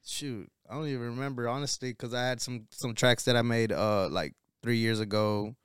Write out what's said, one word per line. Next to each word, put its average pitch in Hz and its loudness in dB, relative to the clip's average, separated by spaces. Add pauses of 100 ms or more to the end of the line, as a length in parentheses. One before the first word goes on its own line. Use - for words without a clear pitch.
shoot, 123 -8 (180)
I 107 -12
don't 151 -6
even 135 -2
remember, 123 -4
honestly, 127 -4
'cause 120 -8
I 123 0
had 123 -2
some, 120 -8
some 120 -6
tracks 123 4
that 123 6
I 117 6
made, 117 2
uh, 95 2
like, 80 -2 (280)
three 117 0
years 113 2
ago 107 0 (100)